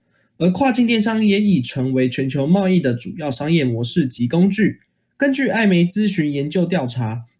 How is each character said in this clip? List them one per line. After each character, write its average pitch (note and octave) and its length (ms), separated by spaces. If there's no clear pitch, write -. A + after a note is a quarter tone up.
而 E3 160
跨 C4 180
境 A#3+ 160
电 A3 160
商 A3 240
也 G3+ 140
已 G3 200
成 B2+ 320
为 C3 160
全 C3+ 200
球 C#3 180
贸 F#3+ 220
易 F#3 100
的 C3 160
主 A2+ 240
要 D3+ 100
商 C#3+ 240
业 D#3+ 120
模 A#2 180
式 A#2+ 240
及 B2 220
工 F3 200
具。 G3 300
根 C#4 160
据 C4+ 160
艾 A3 180
媒 F3 180
咨 G#3 220
询 D#3 260
研 C#3+ 160
究 F3 160
调 E3 220
查， A#2 380